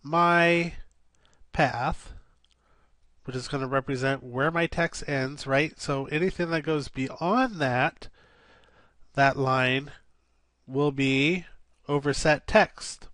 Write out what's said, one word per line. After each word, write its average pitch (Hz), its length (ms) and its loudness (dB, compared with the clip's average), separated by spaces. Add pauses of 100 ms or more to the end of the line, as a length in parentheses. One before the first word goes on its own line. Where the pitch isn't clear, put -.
my 170 680 4 (800)
path, - 640 -2 (1080)
which 131 120 -8
is 123 120 -8
gonna 135 180 -4
represent 135 560 -2
where 131 280 0
my 170 160 0
text - 400 -2
ends, 139 400 -4
right? 143 320 0
So 139 280 -4
anything 170 460 -2
that 160 100 0
goes 151 260 -2
beyond 196 680 -2
that, 131 520 0 (1040)
that 139 240 4
line 131 540 0 (760)
will 143 240 0
be 139 540 0 (420)
overset 147 600 0
text. - 680 0